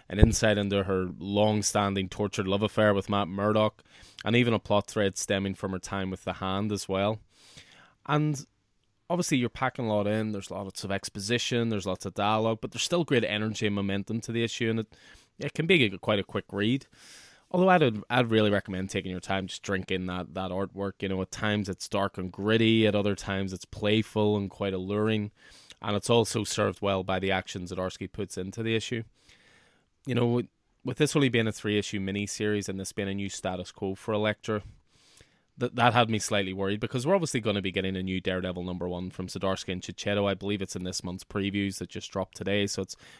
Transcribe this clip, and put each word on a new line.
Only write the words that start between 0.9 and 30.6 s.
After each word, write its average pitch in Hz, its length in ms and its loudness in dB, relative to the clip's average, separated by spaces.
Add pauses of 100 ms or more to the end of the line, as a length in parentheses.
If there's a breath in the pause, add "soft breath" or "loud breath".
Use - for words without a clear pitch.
long-standing 101 920 2
tortured 104 380 -2
love 98 160 2
affair 107 300 4
with 98 160 0
Matt 101 180 2
Murdock, 107 560 0 (420 loud breath)
and 110 100 2
even 120 180 4
a 107 40 2
plot 104 300 0
thread 101 280 0
stemming 98 380 -2
from 95 200 -6
her 92 60 -4
time 95 300 -6
with 92 140 -8
the 90 100 -4
Hand 98 380 -2
as 101 180 -4
well. 101 300 0 (880 soft breath)
And 151 400 0 (640)
obviously 170 280 0
you're 120 120 0
packing 127 360 -4
a 110 80 0
lot 104 140 2
in, 110 240 0
there's 98 180 -8
lots 95 340 -10
of 98 80 -6
exposition, 113 800 -2
there's 101 160 -2
lots 92 200 -6
of 95 100 -8
dialogue, 110 460 0
but - 100 -8
there's - 120 -6
still 175 200 0
great 120 200 2
energy 107 440 -2
and 101 80 0
momentum 98 460 -2
to - 100 -8
the 117 120 0
issue, 113 280 -2
and 113 80 0
it, - 160 -6 (420 soft breath)
it 147 160 -8
can 160 140 -2
be 170 180 6
a, 95 140 0
quite 107 200 2
a 92 40 0
quick - 280 -6
read. 110 360 0 (640 loud breath)
Although 185 180 4
I'd, 135 400 6
I'd 120 220 2
really 107 180 6
recommend 95 400 0
taking 95 220 -4
your 92 80 -6
time, 95 280 -2
just - 140 -12
drinking 92 460 -2
that, 90 260 -6
that 92 180 -4
artwork. 98 500 -4
You 98 80 -2
know, 95 120 -2
at 92 100 -6
times 104 380 -2
it's - 180 -8
dark 98 300 -2
and 92 140 -6
gritty, 110 560 4
at 101 80 4
other 104 200 2
times 98 380 -4
it's 92 120 -10
playful 107 680 2
and 101 140 0
quite 98 240 -4
alluring, 104 580 0 (500 loud breath)
and 107 140 -2
it's 104 140 -2
also 117 340 4
served 101 380 -2
well 98 220 2
by 95 160 0
the 95 120 0
action 92 340 -2
Zdarsky 92 460 -6
puts - 260 -8
into 95 260 -8
the 113 120 0
issue. 113 280 -4 (1040 soft breath)
You 127 100 -2
know, 120 100 4
with, 120 220 0 (360)